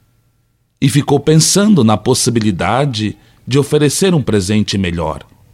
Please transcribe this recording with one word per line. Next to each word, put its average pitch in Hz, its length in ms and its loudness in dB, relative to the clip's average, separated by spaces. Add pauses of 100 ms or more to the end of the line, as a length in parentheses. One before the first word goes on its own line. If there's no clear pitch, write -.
(800)
E 139 120 0
ficou 147 280 2
pensando 160 640 2
na 110 140 2
possibilidade 107 1200 -2 (320)
de 123 100 0
oferecer 151 540 0
um 160 80 0
presente 107 560 -2
melhor. 85 480 -4 (280)